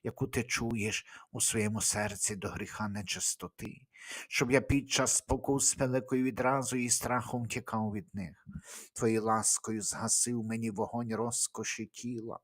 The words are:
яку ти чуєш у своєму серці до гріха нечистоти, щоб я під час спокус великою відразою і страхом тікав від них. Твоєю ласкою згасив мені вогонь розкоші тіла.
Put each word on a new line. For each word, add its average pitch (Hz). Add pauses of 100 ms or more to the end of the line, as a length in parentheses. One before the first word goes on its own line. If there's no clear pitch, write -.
яку 120
ти 117
чуєш 113 (260)
у 123
своєму 107
серці 104
до 185
гріха 208
нечистоти, - (420)
щоб 123
я 131
під -
час -
спокус -
великою 127
відразою 127
і 120
страхом 120
тікав 110
від 101
них. 92 (460)
Твоєю 113
ласкою 110
згасив 113
мені 113
вогонь 110
розкоші 110
тіла. 117